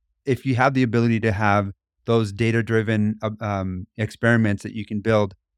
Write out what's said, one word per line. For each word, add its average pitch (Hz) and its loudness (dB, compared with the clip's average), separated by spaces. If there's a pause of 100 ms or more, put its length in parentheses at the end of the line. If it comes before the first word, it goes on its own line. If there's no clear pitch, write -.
(240)
if 135 -2
you 131 0
have 135 4
the 127 2
ability 117 2
to 110 0
have 101 2 (340)
those 113 0
data-driven, 110 0
uh, 107 -4 (100)
um, 95 -6 (100)
experiments 110 0
that 107 -12
you 107 -10
can 104 -8
build 104 0 (240)